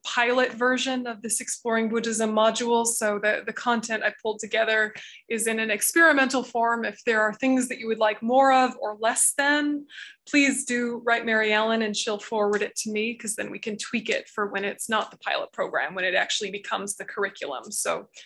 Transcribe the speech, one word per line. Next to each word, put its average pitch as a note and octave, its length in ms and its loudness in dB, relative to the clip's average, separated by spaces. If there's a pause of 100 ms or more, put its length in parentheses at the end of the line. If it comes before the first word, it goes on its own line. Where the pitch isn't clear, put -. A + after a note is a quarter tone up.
pilot B3 500 2
version B3+ 520 0
of A3+ 160 -8
this A3+ 200 -4
Exploring A3+ 480 -2
Buddhism A3 420 0
module. A3+ 560 2
So G#3 320 0
the, G#3 260 0
the A3 80 -6
content A3+ 500 -2
I G#3+ 100 0 (100)
pulled G#3+ 160 -4
together A3 540 0 (360)
is A3 160 -2
in A3+ 140 0
an A3 100 -2
experimental C4+ 760 4
form. A#3 420 0
If G#3 200 -8
there A3 160 2
are G#3+ 140 0
things C4 320 2
that B3 100 -8
you A3+ 100 -10
would A3 120 0
like G#3+ 240 2
more C4 280 6
of B3+ 280 6
or G#3+ 200 -4
less A3+ 380 2
than, D4 480 2 (420)
please C#4 380 2
do A#3+ 400 -2
write A#3 220 2
Mary A3 260 2
Ellen A3 300 2
and G#3+ 120 -2
she'll G#3 220 -4
forward G#3 460 0
it - 140 -6
to - 140 -6
me, G#3+ 240 -2
'cause A#3 200 -8
then G#3 160 -8
we G3+ 80 -12
can G#3+ 180 -8
tweak A3 320 -6
it - 200 -4
for G#3 180 -4
when G3+ 180 -6
it's - 240 -8
not A3 220 -2
the F#3 60 -20
pilot - 340 -6
program, E3 420 -4
when F#3 120 -4
it F3+ 100 0
actually F#3+ 340 -2
becomes G3+ 460 -6
the G3 100 -14
curriculum. G3 680 -6
So F3 360 -4 (180)